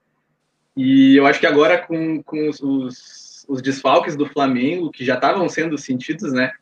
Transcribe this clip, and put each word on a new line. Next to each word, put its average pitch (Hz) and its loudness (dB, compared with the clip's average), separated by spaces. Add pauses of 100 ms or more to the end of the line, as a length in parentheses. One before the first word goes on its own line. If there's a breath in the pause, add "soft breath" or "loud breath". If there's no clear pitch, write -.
(760)
E 135 6
eu 139 6
acho 147 2
que 170 2
agora 160 4
com, 160 -6
com 151 -6
os, 147 -8
os, - -8
os 131 -6
desfalques 143 0
do 143 -4
Flamengo, 139 -2
que - -16
já 127 0
estavam 165 0
sendo 156 -4
sentidos, 139 -8
né? 127 -2 (100)